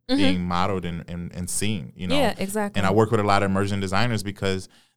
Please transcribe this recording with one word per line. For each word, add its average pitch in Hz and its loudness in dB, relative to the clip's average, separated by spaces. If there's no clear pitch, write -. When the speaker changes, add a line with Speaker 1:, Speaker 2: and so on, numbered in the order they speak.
Speaker 1:
Mm-hmm. 262 2
Speaker 2:
being - 4
modeled 90 0
and, 85 -6
and, 87 -8
and 90 -6
seen, 98 -2
you 90 -8
know? 254 0
Speaker 1:
Yeah, 233 2
exactly. 202 -4
Speaker 2:
And 101 2
I - 2
work 110 4
with 110 2
a 101 0
lot 101 4
of 98 2
emerging 98 0
designers 101 0
because 95 -4